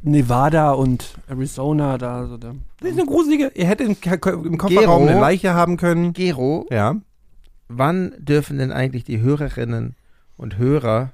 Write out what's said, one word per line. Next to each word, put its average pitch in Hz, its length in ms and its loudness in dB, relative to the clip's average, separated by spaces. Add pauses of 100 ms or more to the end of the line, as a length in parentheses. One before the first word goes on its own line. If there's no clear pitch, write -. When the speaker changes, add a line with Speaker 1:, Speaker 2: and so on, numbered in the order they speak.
Speaker 1:
Nevada 147 680 2
und 131 420 0 (160)
Arizona 135 720 -2
da. 123 260 -6
So 117 120 -12
der 117 180 -14 (240)
Speaker 2:
Das 359 100 -6
ist 330 80 -4
eine 359 80 0
gruselige, 294 480 0
ihr 180 140 -2
hättet 220 200 0
im 202 140 -2
Ka-, 185 300 -2
im 165 260 -4
Kofferraum 170 460 4
Speaker 3:
Gero. - 80 6
Speaker 2:
eine - 80 6
Leiche 185 340 2
haben 175 240 2
können. 175 360 0
Speaker 3:
Gero, 156 580 -2
Speaker 2:
Ja. 117 240 0 (720)
Speaker 3:
wann 151 500 -2
dürfen 143 400 -2
denn 131 140 -2
eigentlich 131 320 -4
die 117 180 -4
Hörerinnen 123 720 -2 (440)
und 104 200 -10
Hörer 127 560 0